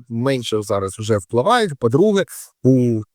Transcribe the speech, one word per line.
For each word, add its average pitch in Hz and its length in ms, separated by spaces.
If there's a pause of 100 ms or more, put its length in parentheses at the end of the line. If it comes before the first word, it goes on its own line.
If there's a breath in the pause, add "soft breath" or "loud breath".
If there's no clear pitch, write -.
менше 117 520
зараз 98 380
вже 107 180
впливають. 185 640
По-друге, 180 460 (380)
у 123 380 (140)